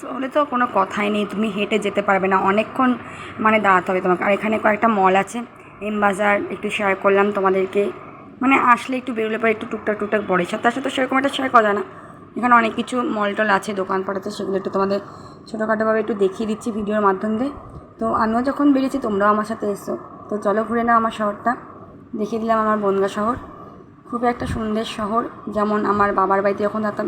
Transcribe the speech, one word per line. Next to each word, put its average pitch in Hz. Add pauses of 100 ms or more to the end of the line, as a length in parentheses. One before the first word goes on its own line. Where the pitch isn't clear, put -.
(160)
হলে 262
তো 302 (140)
কোনো 247 (120)
কথাই 202
নেই, 208
তুমি 214
হেঁটে 208
যেতে 202
পারবে 190
না, 190 (120)
অনেকক্ষণ 220 (540)
মানে 220
দাঁড়াতে 185
হবে 185
তোমাকে। 180
আর 208
এখানে 214
কয়েকটা 214 (100)
মল 190
আছে, 226 (480)
এম 214
বাজার 202 (180)
একটু 202 (100)
শেয়ার 196 (100)
করলাম 196 (100)
তোমাদেরকে, 190 (580)
মানে 262 (180)
আসলে 262
একটু 254
বেরোলে 220
পরে 220
একটু 220
টুকটাক 214
টুকটাক 208
পড়ে, 180
সাথে 220
সাথে 269
সেরকম 262
একটা 277
শেয়ার 269
করা 233
যায় 202
না। - (540)
এখানে 247
অনেক 220
কিছু 233 (200)
মল 208
টল 214
আছে, 208 (100)
দোকানপাট 190
আছে, 208
সেগুলো 190
একটু 190
তোমাদের 196 (500)
ছোটোখাটোভাবে 220
একটু 226 (100)
দেখিয়ে 196
দিচ্ছি 214 (100)
ভিডিওর 214
মাধ্যম 190
দিয়ে। 285 (460)
তো 220 (180)
আমিও 220
যখন 285 (100)
বেরিয়েছি, 262
তোমরাও 208
আমার 214
সাথে 220 (100)
এসো। - (340)
তো - (120)
চলো 208
ঘুরে 233
নাও 233
আমার 226
শহরটা, 208 (680)
দেখিয়ে 214
দিলাম 226
আমার 214
বনগাঁ 196
শহর। 220 (720)
খুবই 240
একটা 247
সুন্দর 220 (120)
শহর, 220 (340)
যেমন 208 (120)
আমার 202 (100)
বাবার 190
বাড়িতে 202
যখন 214
থাকতাম 208